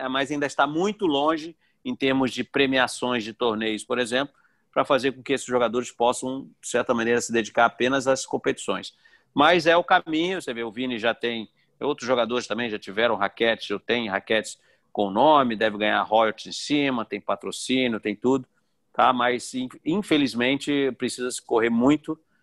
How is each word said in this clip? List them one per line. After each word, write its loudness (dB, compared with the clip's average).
mas -2
ainda -4
está 0
muito -2
longe -2
em -8
termos 0
de -6
premiações 0
de -10
torneios, -2
por -4
exemplo, -2
pra 0
fazer 2
com -18
que -2
esses -4
jogadores 0
possam, -2
de -14
certa 0
maneira, 2
se -8
dedicar 2
apenas 0
às 0
competições. -4
Mas 4
é 6
o 2
caminho, 0
você -8
vê, -6
o -6
Vini -4
já 2
tem, -4
outros -4
jogadores 0
também -4
já -6
tiveram 0
raquetes, -2
eu -4
tenho -2
raquetes -2
com -2
nome, 4
deve 0
ganhar 0
royalties 0
em -10
cima, -2
tem -8
patrocínio, -4
tem -4
tudo, 0
tá? 4
Mas, -2
in-, -6
infelizmente, 0
precisa -4
se -10
correr 2
muito, 2